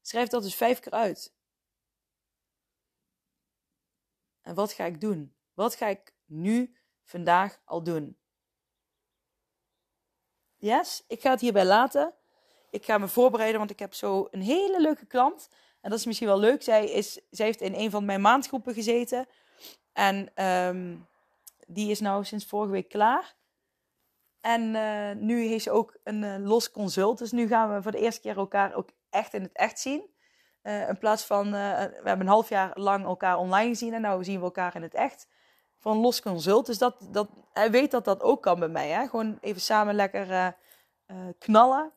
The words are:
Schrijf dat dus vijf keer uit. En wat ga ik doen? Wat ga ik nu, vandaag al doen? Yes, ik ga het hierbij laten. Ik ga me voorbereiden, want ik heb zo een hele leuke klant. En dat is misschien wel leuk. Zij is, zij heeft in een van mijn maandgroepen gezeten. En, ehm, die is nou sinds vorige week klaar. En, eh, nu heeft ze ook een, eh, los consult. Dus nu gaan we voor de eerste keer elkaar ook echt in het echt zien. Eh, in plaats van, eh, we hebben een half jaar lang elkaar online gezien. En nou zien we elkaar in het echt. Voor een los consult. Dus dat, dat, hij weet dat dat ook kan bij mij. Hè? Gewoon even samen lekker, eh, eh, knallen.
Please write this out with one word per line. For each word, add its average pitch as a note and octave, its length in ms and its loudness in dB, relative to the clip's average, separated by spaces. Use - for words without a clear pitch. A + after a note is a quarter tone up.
Schrijf A#3 280 -4
dat A#3+ 140 -2
dus F#3+ 120 -8
vijf A#3+ 260 0
keer - 120 -14
uit. G#3 420 -4
En F3 140 -14
wat G3+ 180 -2
ga - 120 -8
ik E3+ 160 -6
doen? E3 360 -6
Wat G#3+ 200 -2
ga A3+ 120 -4
ik - 280 -6
nu, G#3+ 520 -2
vandaag F3 600 0
al E3+ 180 -8
doen? D#3+ 360 -6
Yes, C4 500 -2
ik - 140 -10
ga C4 100 2
het B3+ 100 2
hierbij G3+ 240 4
laten. B3+ 500 2
Ik G3+ 140 -10
ga G#3+ 140 2
me G3+ 100 -2
voorbereiden, A3 500 4
want G#3+ 120 -4
ik G3+ 80 -16
heb G3+ 160 -10
zo G3 360 -2
een F#3+ 120 -6
hele F#4 380 0
leuke D4+ 260 2
klant. C4 420 0
En G3+ 100 -8
dat A3 80 -2
is - 80 -6
misschien A3+ 220 -2
wel G3 100 6
leuk. A#3 240 4
Zij G#3+ 280 2
is, - 300 -2
zij G#3+ 160 -2
heeft A3 140 -2
in F#3+ 140 -4
een G#3+ 160 -2
van G3+ 140 -2
mijn G3 160 -2
maandgroepen B3 540 2
gezeten. A#3+ 520 -2
En, G3 420 0
ehm, F3+ 600 -2
die G#3 240 -4
is G#3 100 -2
nou G3+ 240 -2
sinds G#3 220 -10
vorige G#3 260 -4
week F#3 160 -4
klaar. A#3 460 2
En, A3+ 340 0
eh, G#3+ 420 -4
nu A3+ 300 0
heeft A3 180 -2
ze - 60 -4
ook A3+ 340 0
een, G#3 200 -6
eh, G3 140 -6
los G#3 320 0
consult. G3+ 480 -2
Dus A#3 140 -8
nu A#3+ 160 0
gaan A3 260 2
we G3+ 80 -4
voor G#3 100 -6
de - 80 -4
eerste A3+ 200 -2
keer G#3+ 160 -6
elkaar G3 380 0
ook - 140 -6
echt G#3+ 240 -4
in G3+ 80 -6
het F#3 100 -12
echt - 280 -2
zien. D4+ 340 -8
Eh, G#3 260 -6
in G3 100 -4
plaats G#3+ 260 0
van, G3+ 220 0
eh, G#3 60 -4
we G3+ 300 -6
hebben F#3+ 120 0
een F#3 60 -2
half A3 220 6
jaar F#3+ 260 0
lang G3 300 0
elkaar F#3 340 0
online F#3+ 300 2
gezien. A3+ 260 -6
En A3+ 60 -6
nou G3 240 -2
zien F#3+ 140 -6
we F3 60 -6
elkaar F3+ 300 -4
in F3 80 -10
het E3 120 -14
echt. - 340 -4
Voor A3 140 -2
een G#3+ 80 2
los A#3+ 220 2
consult. F#3+ 440 2
Dus A3+ 120 -6
dat, B3 180 2
dat, G3+ 180 -2
hij A3 180 2
weet C4 200 4
dat B3 140 -2
dat G3 180 0
ook - 200 4
kan F3 160 2
bij E3 100 -2
mij. D3 200 -4
Hè? G#3+ 200 -2
Gewoon A3 320 -6
even G3+ 200 -8
samen G#3 340 2
lekker, G3 360 -2
eh, F#3 160 0
eh, F#3+ 100 -16
knallen. C4 580 6